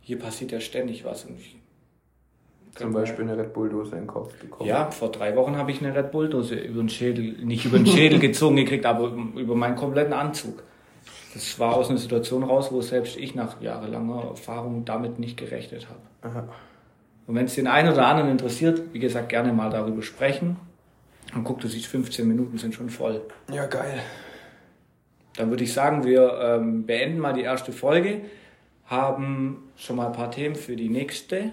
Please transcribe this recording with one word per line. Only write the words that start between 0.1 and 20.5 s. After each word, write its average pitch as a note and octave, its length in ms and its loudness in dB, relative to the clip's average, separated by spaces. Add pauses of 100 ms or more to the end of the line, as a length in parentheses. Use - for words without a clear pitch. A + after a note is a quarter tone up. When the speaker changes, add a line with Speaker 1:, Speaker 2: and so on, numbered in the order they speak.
Speaker 1:
passiert A2+ 340 -10
ja A2+ 80 -4
ständig A#2+ 440 -6
was. - 200 -10
Und - 140 -16
ich - 140 -20 (1200)
Speaker 2:
Zum A#2+ 180 -8
Speaker 1:
könnte A2 60 0
Speaker 2:
Beispiel A2 280 -2
Speaker 1:
mal A2+ 80 -2
Speaker 2:
eine A2 80 -2
Red G#2+ 120 -6
Bull-Dose G#2 380 -4
in - 100 -8
den G#2 60 -10
Kopf - 320 -10
bekommen. - 280 -8
Speaker 1:
Ja, D3 220 2
vor A2 220 -4
drei G#2+ 240 -2
Wochen C3+ 200 2
habe C#3 140 -2
ich C3+ 100 -4
eine C#3 140 -2
Red C#3 160 0
Bull-Dose C#3+ 460 0
über A#2 260 -6
den A2+ 60 0
Schädel, A#2 560 -2
nicht A#2 200 -2
über B2+ 140 6
den - 80 8
Schädel D#3 320 10
Speaker 2:
<laughs> - 0 -
Speaker 1:
gezogen D#3+ 380 6
gekriegt, B2+ 280 2
aber A#2 280 2 (240)
über A#2+ 180 -2
meinen A#2+ 220 2
kompletten C#3+ 380 0
Anzug. C#3+ 500 -4 (680)
Das - 280 -8
war A#2 160 4
aus B2+ 140 2
einer B2+ 80 2
Situation A#2+ 440 0
raus, C3 300 2
wo B2+ 80 0
selbst A#2 380 -2
ich C3+ 160 -10
nach A2+ 260 -6
jahrelanger A#2 680 -6
Erfahrung A#2 560 -8
damit A#2 320 -4
nicht A#2+ 180 -6
gerechnet - 520 -10
habe. - 460 -14
Speaker 2:
Aha. A#2 140 -8 (760)
Speaker 1:
Und A2+ 80 -4
wenn's B2 200 0
den C3 120 0
einen D3+ 260 6
oder C3+ 140 6
anderen D3 240 4
interessiert, C3 500 2 (140)
wie A#2+ 60 -6
gesagt, A#2+ 280 -2
gerne A#2+ 240 2
mal A2 180 2
darüber A2 320 -2
sprechen. C#3 540 -2 (800)